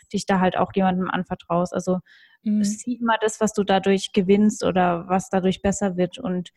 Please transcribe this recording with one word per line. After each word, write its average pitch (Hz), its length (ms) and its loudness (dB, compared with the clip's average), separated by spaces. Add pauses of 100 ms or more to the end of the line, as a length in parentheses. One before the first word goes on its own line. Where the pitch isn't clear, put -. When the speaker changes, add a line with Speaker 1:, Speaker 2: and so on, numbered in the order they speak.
(120)
Speaker 1:
dich 196 120 -4
da 190 160 4
halt 185 160 2
auch - 180 0
jemandem 185 360 2
anvertraust. 180 640 -4
Also 185 240 -2 (460)
Speaker 2:
Mhm. 214 180 0
Speaker 1:
sieh 214 380 -4
mal 226 200 2
das, 214 200 -2
was 214 140 0
du 202 100 -2
dadurch 196 480 0
gewinnst 208 520 2
oder 180 440 0
was 185 220 -2
dadurch 190 320 0
besser 190 340 -2
wird 180 220 -2
und 180 380 -6